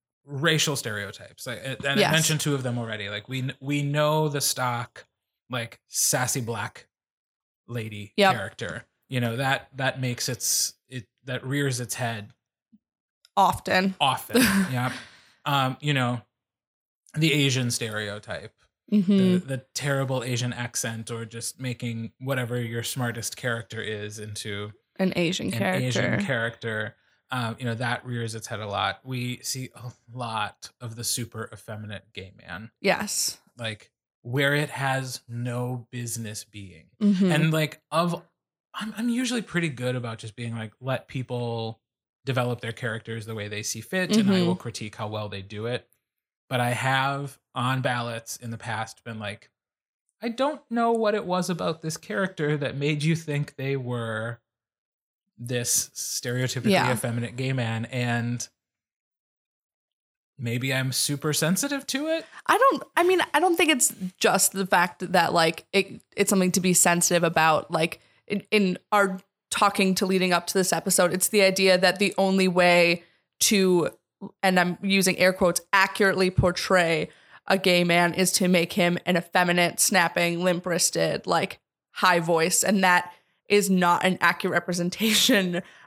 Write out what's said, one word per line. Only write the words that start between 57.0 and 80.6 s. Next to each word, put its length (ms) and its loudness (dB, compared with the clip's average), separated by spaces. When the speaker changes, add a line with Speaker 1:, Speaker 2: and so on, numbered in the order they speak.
Speaker 1:
gay 180 -2
man," 320 -2
and 640 -2
maybe 360 -2
I'm 180 0
super 420 -2
sensitive 540 0
to 200 -4
it. 180 -2
Speaker 2:
I 100 6
don't, 260 4
I 80 4
mean, 180 4
I 60 4
don't 160 4
think 160 4
it's 220 2
just 340 2
the 120 -4
fact 460 0
that, 220 4
like, 400 2
it, 280 -2
it's 140 2
something 240 4
to 80 0
be 120 4
sensitive 500 4
about. 480 4
Like, 280 -2
in, 240 -4
in 260 4
our 280 2
talking 440 2
to 100 0
leading 260 2
up 160 2
to 60 -4
this 180 2
episode, 420 2
it's 160 0
the 120 4
idea 360 6
that 220 4
the 180 2
only 300 4
way 560 6
to, 480 4
and 180 4
I'm 220 2
using 360 2
air 160 6
quotes, 260 0
accurately 580 4
portray 760 2
a 100 4
gay 260 4
man 300 4
is 200 2
to 140 2
make 260 4
him 320 2
an 120 2
effeminate, 600 2
snapping, 640 2
limp-wristed, 840 0